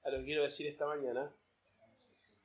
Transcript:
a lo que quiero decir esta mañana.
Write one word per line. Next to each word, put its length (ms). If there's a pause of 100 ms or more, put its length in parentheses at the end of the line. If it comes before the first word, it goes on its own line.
a 60
lo 80
que 60
quiero 180
decir 240
esta 200
mañana. 440 (1160)